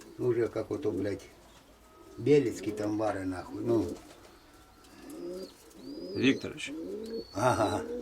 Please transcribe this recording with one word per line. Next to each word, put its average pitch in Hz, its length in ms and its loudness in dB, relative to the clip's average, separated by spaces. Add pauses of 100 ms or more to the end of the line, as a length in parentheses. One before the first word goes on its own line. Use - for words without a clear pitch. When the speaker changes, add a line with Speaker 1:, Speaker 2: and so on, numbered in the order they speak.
(180)
Speaker 1:
Уже 120 280 4
как 110 220 -4
вот, 104 180 -2
блядь, 98 380 -2 (920)
Белецкий 113 540 4
там 104 260 -2
вари, 101 280 0
нахуй, 92 400 -6
ну. 117 200 6 (2250)
Speaker 2:
Вікторович. - 580 0 (600)
Speaker 1:
Ага. 104 480 2 (200)